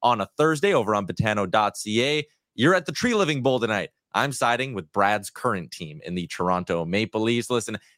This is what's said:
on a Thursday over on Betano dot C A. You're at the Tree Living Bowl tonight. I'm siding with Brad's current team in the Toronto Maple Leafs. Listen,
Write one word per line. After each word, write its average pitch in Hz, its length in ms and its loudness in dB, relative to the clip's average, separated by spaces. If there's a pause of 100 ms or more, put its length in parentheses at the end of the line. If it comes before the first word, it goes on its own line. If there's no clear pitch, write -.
on 120 180 4
a 95 180 -4
Thursday 160 340 2
over 107 220 2
on 101 120 0
Betano 104 440 0
dot 104 260 2
C 107 260 0
A. 147 240 -2 (280)
You're 151 200 4
at 170 120 0
the 175 60 -6
Tree 240 220 0
Living 151 280 0
Bowl 127 160 2
tonight. 107 320 -2 (260)
I'm 131 140 2
siding 127 440 -2
with 87 180 -8
Brad's 101 360 2
current 101 440 -4
team 78 340 -14
in 87 80 -6
the 90 140 -4
Toronto 90 560 -2
Maple 107 380 -2
Leafs. 120 280 0
Listen, 113 280 -4 (200)